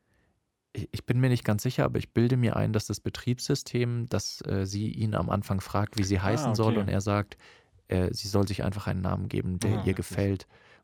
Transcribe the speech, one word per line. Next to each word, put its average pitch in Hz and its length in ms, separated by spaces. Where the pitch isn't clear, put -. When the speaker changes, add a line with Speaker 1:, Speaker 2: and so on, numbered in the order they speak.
Speaker 1:
ich, - 180
ich - 140
bin 123 140
mir 131 100
nicht 120 140
ganz 104 200
sicher, 135 220
aber 127 140
ich - 140
bilde 120 240
mir 120 180
ein, 107 180
dass 107 140
das 104 120
Betriebssystem, 120 1080
dass, - 360
äh, 98 200
sie 101 260
ihn 107 240
am 90 140
Anfang 98 320
fragt, - 360
wie 104 60
sie 95 160
Speaker 2:
Ah, 92 40
Speaker 1:
heißen 113 320
soll, 113 180
Speaker 2:
okay. 110 80
Speaker 1:
und 98 80
er 98 120
sagt, 101 360
äh, 90 260
sie - 140
soll 101 200
sich 98 160
einfach 101 240
einen 95 140
Namen 95 280
geben, 92 300
der 110 120
Speaker 2:
Ah, - 20
Speaker 1:
ihr 107 60
Speaker 2:
richtig. 95 180
Speaker 1:
gefällt. 98 500